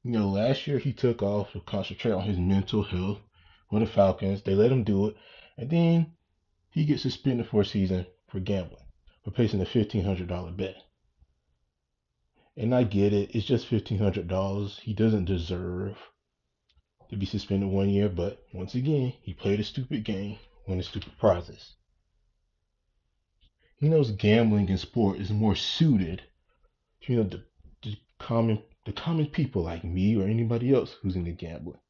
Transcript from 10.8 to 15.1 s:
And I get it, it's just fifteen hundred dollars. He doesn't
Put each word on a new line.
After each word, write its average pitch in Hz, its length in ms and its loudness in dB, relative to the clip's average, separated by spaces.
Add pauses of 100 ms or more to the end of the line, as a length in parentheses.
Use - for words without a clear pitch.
And 117 140 0
I 123 100 4
get 101 300 2
it, 101 220 -2
it's 107 100 0
just 120 220 0
fifteen 104 320 0
hundred 98 280 0
dollars. 98 540 -4
He 110 120 -6
doesn't 107 320 2